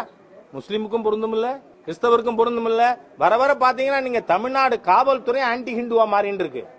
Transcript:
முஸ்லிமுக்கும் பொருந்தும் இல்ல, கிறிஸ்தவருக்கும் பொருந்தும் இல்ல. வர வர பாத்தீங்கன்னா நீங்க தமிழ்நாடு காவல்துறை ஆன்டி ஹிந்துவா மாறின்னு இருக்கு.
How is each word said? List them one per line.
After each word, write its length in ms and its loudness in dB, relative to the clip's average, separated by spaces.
முஸ்லிமுக்கும் 500 -6
பொருந்தும் 300 -2
இல்ல, 260 -2
கிறிஸ்தவருக்கும் 500 0
பொருந்தும் 300 0
இல்ல. 340 0
வர 200 4
வர 160 2
பாத்தீங்கன்னா 480 0
நீங்க 180 -4
தமிழ்நாடு 600 0
காவல்துறை 600 2
ஆன்டி 320 -4
ஹிந்துவா 380 0
மாறின்னு 340 0
இருக்கு. 180 -10